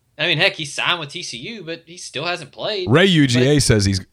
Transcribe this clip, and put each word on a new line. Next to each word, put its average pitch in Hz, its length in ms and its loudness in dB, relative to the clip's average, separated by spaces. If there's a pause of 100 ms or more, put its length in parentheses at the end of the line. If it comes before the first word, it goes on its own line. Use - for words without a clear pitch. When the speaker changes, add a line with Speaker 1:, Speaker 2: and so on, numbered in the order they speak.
(180)
Speaker 1:
I 151 80 -2
mean, 160 120 0
heck, 185 160 2
he - 100 -8
signed 147 360 -4
with 143 100 -12
T 175 120 -12
C 127 140 -12
U, 190 260 -12
but 160 220 -12
he 175 140 -20
still - 260 -10
hasn't 170 280 -8
played. 180 380 -6
Speaker 2:
Ray 160 160 6
U 156 200 4
G 123 160 2
A 143 140 4
Speaker 1:
But 139 60 4
Speaker 2:
says 107 220 4
he's, 95 280 -2